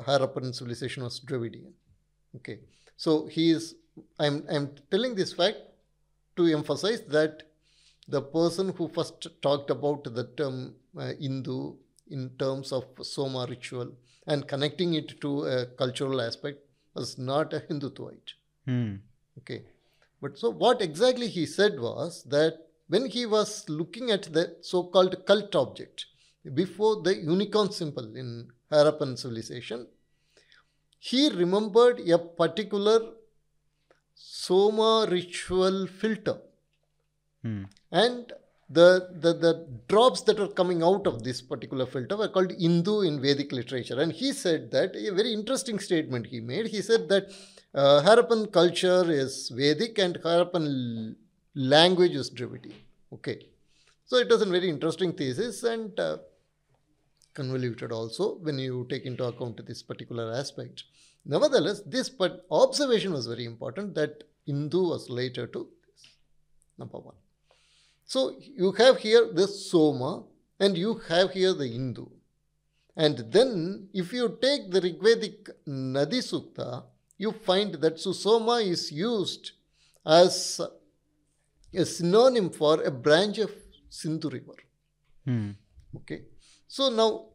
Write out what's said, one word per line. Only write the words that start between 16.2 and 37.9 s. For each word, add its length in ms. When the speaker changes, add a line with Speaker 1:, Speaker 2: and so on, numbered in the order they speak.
Speaker 1:
aspect 380
was 240
not 340
a 80
Hindutvaite. 720
Speaker 2:
Hmm. 300
Speaker 1:
Okay. 240
But 160
so 120
what 300
exactly 480
he 180
said 320
was 460
that 420
when 180
he 200
was 420
looking 420
at 120
the 300
so-called 640
cult 280
object, 520
before 480
the 120
unicorn 580
symbol 440
in 320
Harappan 460
civilization, 680
he 300
remembered 800
a 100
particular 840
Soma 960
ritual 760
filter. 520
Speaker 2:
Hmm. 220